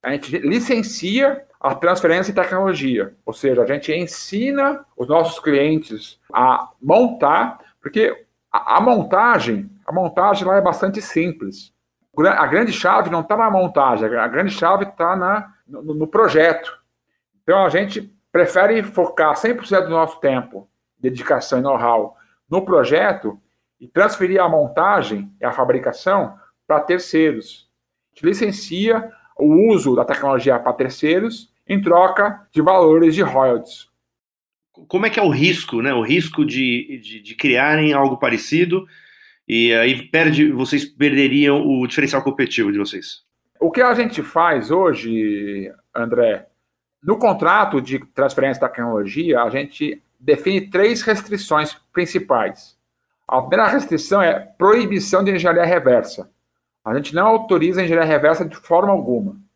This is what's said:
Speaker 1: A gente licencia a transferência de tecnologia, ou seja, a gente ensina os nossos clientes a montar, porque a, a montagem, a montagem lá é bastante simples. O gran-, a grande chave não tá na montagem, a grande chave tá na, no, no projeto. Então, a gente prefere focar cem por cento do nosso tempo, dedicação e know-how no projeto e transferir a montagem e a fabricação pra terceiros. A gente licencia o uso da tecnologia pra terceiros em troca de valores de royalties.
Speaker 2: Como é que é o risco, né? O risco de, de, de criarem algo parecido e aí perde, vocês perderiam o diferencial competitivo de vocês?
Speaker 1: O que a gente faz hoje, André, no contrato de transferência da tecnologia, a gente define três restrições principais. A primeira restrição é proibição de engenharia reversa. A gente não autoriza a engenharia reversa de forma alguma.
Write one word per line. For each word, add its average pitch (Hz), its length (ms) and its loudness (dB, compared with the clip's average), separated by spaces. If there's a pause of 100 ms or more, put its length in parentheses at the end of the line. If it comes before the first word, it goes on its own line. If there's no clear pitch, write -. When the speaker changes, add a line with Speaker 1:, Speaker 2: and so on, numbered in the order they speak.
Speaker 1:
A 127 80 -6
gente 143 280 -6
licencia 240 1040 -2 (160)
a 135 140 -2
transferência 180 580 0
de 202 80 0
tecnologia, 151 720 -2 (100)
ou 113 100 -8
seja, 127 280 0
a 110 40 2
gente 143 260 -4
ensina 269 920 -4 (120)
os 123 100 -6
nossos 165 320 0
clientes 147 800 -2 (140)
a 123 360 2 (120)
montar, 190 760 2 (240)
porque - 420 -2 (260)
a, - 280 0
a - 20 4
montagem, 185 920 0 (160)
a - 60 -10
montagem 185 540 0
lá 190 100 2
é 202 40 4
bastante 190 420 -2
simples. 160 720 -6 (400)
O 151 100 -2
gran-, 185 120 4
a 156 120 2
grande 196 260 0
chave 190 380 0
não 165 120 -4
tá 208 140 -2
na 220 140 0
montagem, 139 560 0
a 117 200 -2
grande 156 240 -2
chave 196 360 0
tá 175 280 -4
na, 196 380 -4 (160)
no, 147 260 -10
no 156 120 -4
projeto. 156 720 2 (640)
Então, 190 220 2
a 175 40 2
gente 196 420 -4 (220)
prefere 196 500 2
focar 165 540 0
cem 233 180 -2
por 240 120 -10
cento 190 180 2
do 156 60 -6
nosso 160 280 0
tempo, 127 480 -4 (320)
dedicação 127 600 -2
e 127 40 0
know-how 120 540 0 (320)
no 190 160 -2
projeto 156 760 0 (400)
e 123 80 -20
transferir 190 540 0
a 175 80 2
montagem 151 920 0
e - 60 -10
a 120 80 -2
fabricação 131 840 -2 (320)
pra 151 140 2
terceiros. 160 880 -2 (440)
A - 20 -20
gente 151 120 -4
licencia 208 840 -2 (260)
o 165 340 6
uso 135 240 2
da 120 80 2
tecnologia 131 540 0
pra 123 140 0
terceiros 165 800 -2 (160)
em 196 140 -2
troca 190 720 2
de 156 80 0
valores 165 540 6
de 190 80 0
royalties. 127 680 -2 (960)
Speaker 2:
Como 196 200 0
é 220 40 2
que - 80 -2
é 214 40 2
o 180 80 4
risco, 143 500 0
né? 135 140 -2
O 117 80 0
risco 156 420 0
de, 123 580 -4
de, 107 200 -20
de 110 120 -20
criarem 147 580 2
algo 135 260 0
parecido 165 680 -2 (640)
e 117 240 2
aí 123 360 0
perde, 151 440 2
vocês 135 320 -2
perderiam 143 840 2
o 127 200 0
diferencial 135 360 -2
competitivo 120 480 -2
de 101 80 -2
vocês? 101 440 -10 (360)
Speaker 1:
O 165 120 0
que 247 100 -2
a 247 140 4
gente 220 280 -4
faz 151 480 -2
hoje, 107 1000 -2 (220)
André, 117 520 0 (560)
no 208 160 0
contrato 196 640 2
de 131 180 -6
transferência 135 600 -2
da 127 80 -2
tecnologia, 120 760 -2
a 117 60 0
gente 143 540 -8 (160)
define 185 500 0
três 220 340 0
restrições 202 720 -2 (180)
principais. 123 840 -4 (500)
A 131 140 0
primeira 185 300 2
restrição 226 500 0
é 175 140 2 (240)
proibição 196 640 2
de 196 60 0
engenharia 170 340 2
reversa. 139 680 0 (540)
A 113 100 -4
gente 143 200 -6
não 180 120 2
autoriza 190 540 2
a 185 40 0
engenharia 165 240 0
reversa 156 360 2
de 156 120 -12
forma 190 360 0
alguma. 120 440 -4 (200)